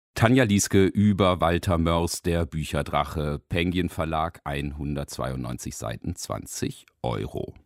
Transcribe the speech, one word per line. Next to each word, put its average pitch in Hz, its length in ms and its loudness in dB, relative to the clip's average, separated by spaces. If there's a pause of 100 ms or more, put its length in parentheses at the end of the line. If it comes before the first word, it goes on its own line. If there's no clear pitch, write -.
(140)
Tanja 123 300 6
Lieske 101 420 4
über 95 540 4
Walter 85 380 2
Mörs, 85 440 0
Der 85 220 0
Bücherdrache, 73 1040 -4
Penguin 87 400 0
Verlag, 80 560 -4
einhundertzweiundneunzig 71 1300 -6
Seiten, 58 380 -6
zwanzig - 680 -8 (180)
Euro. - 520 -6 (120)